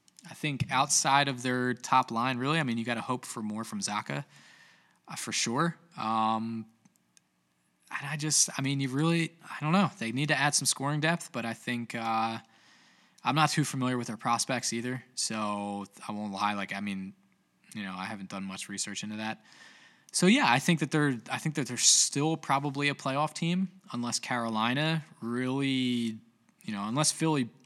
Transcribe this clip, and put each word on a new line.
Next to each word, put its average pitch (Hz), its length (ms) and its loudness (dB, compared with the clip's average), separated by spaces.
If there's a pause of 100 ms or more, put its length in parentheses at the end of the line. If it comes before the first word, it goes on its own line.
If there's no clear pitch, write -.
(300)
I - 40 -14
think 143 360 -2
outside 139 560 4
of 127 160 -2
their 123 320 2
top 127 380 2
line, 123 260 0
really, 147 220 0
I - 20 2
mean, 117 160 -2
you 113 60 -2
gotta 117 160 -2
hope 131 240 -6
for - 180 -8
more 107 220 -4
from 107 160 -8
Zacha, 107 440 -4 (840)
uh, - 80 -12
for - 160 -6
sure. 147 440 0 (200)
Um, 110 720 0 (1300)
and 139 100 -10
I 151 80 -4
just, 147 400 2
I 143 60 -2
mean, 139 160 0
you 135 120 0
really, 160 420 2 (120)
I - 160 -12
don't 151 120 0
know. 190 260 4
They 113 140 -4
need 143 160 0
to 143 100 4
add 147 160 4
some - 120 0
scoring 143 340 0
depth, 160 320 0
but 117 120 -4
I 113 100 -4
think, 120 420 -6
uh, 113 420 0 (840)
I'm 127 100 2
not 151 160 4
too 151 140 2
familiar 127 340 -2
with 117 80 -6
their 110 100 -8
prospects 117 560 -2
either, 123 300 -4 (140)
so 101 680 -4 (200)
I 110 60 -6
won't 104 200 -6
lie. 104 220 0
Like, 101 180 -4
I 101 80 -6
mean, 98 340 -6 (600)
you 107 80 -8
know, 95 140 -8
I 92 80 -6
haven't 98 240 -8
done 98 160 -8
much 95 240 -10
research 98 340 -6
into 107 140 -8
that. 110 260 -6 (680)
So, - 140 4
yeah, 247 220 6
I 120 100 6
think 170 220 2
that 147 100 -2
they're, 143 300 2 (100)
I - 80 -2
think 151 180 -2
that 135 100 -2
they're 120 100 -6
still - 600 4
probably 143 520 0
a 139 60 0
playoff 139 400 -2
team 180 340 0 (240)
unless 120 260 -2
Carolina 123 840 0 (160)
really, 123 960 0 (460)
you 113 80 -6
know, 101 120 -4
unless 127 280 0
Philly, 151 360 0 (180)